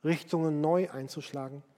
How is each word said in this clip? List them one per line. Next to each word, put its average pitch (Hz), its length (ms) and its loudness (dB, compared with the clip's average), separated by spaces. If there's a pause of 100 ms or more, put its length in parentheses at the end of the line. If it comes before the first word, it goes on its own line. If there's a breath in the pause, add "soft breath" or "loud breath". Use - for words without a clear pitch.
Richtungen 160 560 2
neu 175 300 4
einzuschlagen. 135 720 -8 (140)